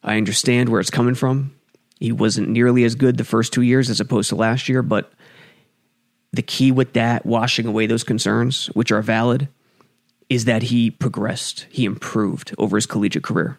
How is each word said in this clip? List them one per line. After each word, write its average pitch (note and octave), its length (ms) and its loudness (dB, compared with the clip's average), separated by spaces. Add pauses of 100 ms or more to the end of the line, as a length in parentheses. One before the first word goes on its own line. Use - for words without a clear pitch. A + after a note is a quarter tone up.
I A2 140 -2
understand A#2+ 520 0
where A2+ 120 2
it's F#2 100 -4
coming B2 240 2
from. C3+ 400 -2 (460)
He A#2 100 -4
wasn't A2 380 0
nearly B2 340 4
as A#2 140 2
good B2+ 220 2
the A2+ 60 0
first A2+ 280 0
two B2+ 100 2
years B2 260 4
as G#2 120 -2
opposed G#2+ 300 0
to - 40 -2
last A2+ 340 0
year, C3 140 2
but - 300 -2 (1200)
the A#2 100 -4
key C3 300 2
with B2+ 220 0
that, A#2 300 0
washing A#2 420 0
away A2 200 0
those A2+ 160 0
concerns, A#2 680 0
which - 220 -2
are A2 120 2
valid, A#2+ 440 0 (840)
is A#2+ 180 0
that A2 180 2
he A#2 260 2
progressed, - 800 -6
he - 140 -2
improved - 760 -4
over G#2 180 0
his G#2+ 100 0
collegiate G#2 360 -2
career. - 360 -4